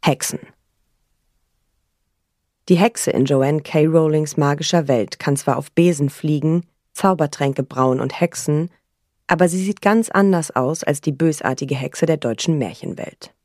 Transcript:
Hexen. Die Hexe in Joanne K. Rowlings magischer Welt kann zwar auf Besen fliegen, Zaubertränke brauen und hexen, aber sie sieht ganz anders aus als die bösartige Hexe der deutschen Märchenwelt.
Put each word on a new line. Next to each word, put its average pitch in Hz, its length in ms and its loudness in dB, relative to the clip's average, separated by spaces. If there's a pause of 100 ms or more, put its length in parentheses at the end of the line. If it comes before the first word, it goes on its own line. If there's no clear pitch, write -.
Hexen. - 380 -2 (2250)
Die 180 80 6
Hexe 208 340 0
in - 140 2
Joanne 143 380 2
K. 156 240 0
Rowlings 156 500 2
magischer 147 500 0
Welt 120 320 -2
kann 143 180 -2
zwar 131 220 -2
auf - 140 -12
Besen 165 360 2
fliegen, 156 560 -2 (280)
Zaubertränke 147 720 0
brauen 131 360 0
und 135 180 -6
hexen, 165 520 -2 (560)
aber 175 220 2
sie 185 140 -2
sieht 202 200 -4
ganz 220 260 2
anders 190 460 2
aus 135 300 -2
als 143 160 0
die 151 120 -2
bösartige 139 640 -2
Hexe 139 320 -4
der 160 100 2
deutschen 139 420 -2
Märchenwelt. - 760 -10 (100)